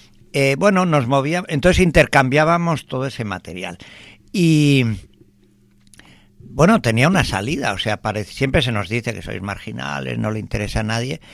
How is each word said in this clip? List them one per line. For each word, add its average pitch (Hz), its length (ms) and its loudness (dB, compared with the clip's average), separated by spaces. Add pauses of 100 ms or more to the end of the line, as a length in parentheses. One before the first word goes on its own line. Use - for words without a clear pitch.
(340)
Eh, 139 260 2
bueno, 185 260 2
nos 147 220 2
movíamos, 143 420 -2
entonces 170 320 2
intercambiábamos 156 1040 2
todo 131 200 -6
ese 117 160 -8
material. 90 540 -10 (540)
Y, 151 520 4 (1600)
bueno, 180 420 4
tenía 117 260 2
una 185 160 2
salida, 104 500 -4
o 95 60 -8
sea, 107 220 -4
parec-, 107 240 -4
siempre 131 360 -2
se 120 100 -2
nos 104 180 -4
dice 117 240 -4
que 98 80 -12
sois 104 200 -10
marginales, 123 800 -8
no 110 100 -2
le 110 100 -6
interesa 104 420 -4
a - 20 -2
nadie, 117 360 -6 (140)